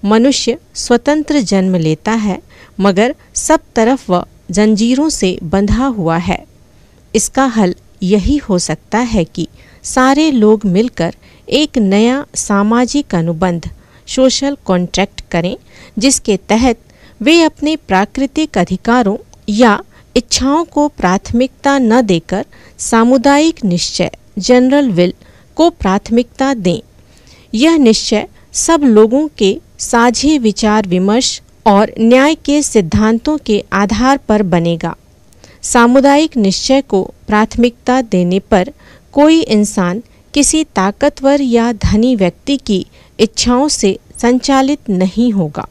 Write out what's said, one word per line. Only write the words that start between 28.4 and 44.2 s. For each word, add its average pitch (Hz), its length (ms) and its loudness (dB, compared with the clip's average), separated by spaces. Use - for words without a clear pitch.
सब 330 320 0
लोगों 233 440 4
के 220 220 0
साझे 247 600 0
विचार 214 480 0
विमर्श 190 560 -2
और 208 320 2
न्याय 262 360 4
के 294 280 -2
सिद्धांतों 220 760 0
के 208 340 -4
आधार 214 440 0
पर 214 260 -2
बनेगा। 170 540 -2
सामुदायिक 277 760 2
निश्चय 226 440 0
को 196 300 -4
प्राथमिकता 233 760 0
देने 185 360 0
पर 196 340 0
कोई 311 280 4
इंसान 208 640 -2
किसी 302 300 0
ताकतवर 269 760 -2
या 233 320 0
धनी 226 440 0
व्यक्ति 196 400 -2
की 202 300 -4
इच्छाओं 247 480 0
से 202 300 -2
संचालित 269 600 0